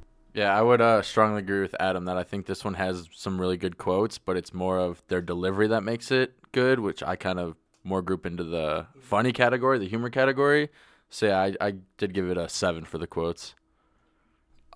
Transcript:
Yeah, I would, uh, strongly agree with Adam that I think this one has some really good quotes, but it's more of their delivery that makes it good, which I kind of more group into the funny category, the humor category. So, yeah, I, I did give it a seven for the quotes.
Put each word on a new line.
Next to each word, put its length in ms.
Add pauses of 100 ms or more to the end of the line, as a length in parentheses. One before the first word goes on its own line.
(340)
Yeah, 240
I 40
would, 200
uh, 200
strongly 380
agree 220
with 180
Adam 260
that 120
I 60
think 220
this 180
one 120
has 380
some 260
really 180
good 200
quotes, 400
but 200
it's 160
more 260
of 280
their 140
delivery 460
that 160
makes 260
it 240 (200)
good, 260
which 240
I 120
kind 240
of 160 (280)
more 180
group 240
into 180
the 440 (120)
funny 340
category, 440
the 100
humor 220
category. 600 (400)
So, 180
yeah, 120
I, 220
I 120 (240)
did 180
give 160
it 60
a 120
seven 360
for 120
the 80
quotes. 480 (1200)